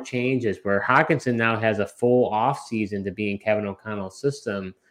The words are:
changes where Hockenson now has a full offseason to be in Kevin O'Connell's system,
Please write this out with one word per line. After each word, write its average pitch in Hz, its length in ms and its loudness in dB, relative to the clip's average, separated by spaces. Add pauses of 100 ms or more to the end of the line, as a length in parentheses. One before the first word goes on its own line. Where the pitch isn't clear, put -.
changes 123 600 0
where 101 220 2
Hockenson 135 500 2
now 113 220 2
has 107 220 0
a 101 80 0
full 123 440 2
offseason 107 720 -2
to 98 60 -4
be 104 200 -4
in 98 80 -6
Kevin 107 260 0
O'Connell's 98 540 -8
system, 101 560 -4 (160)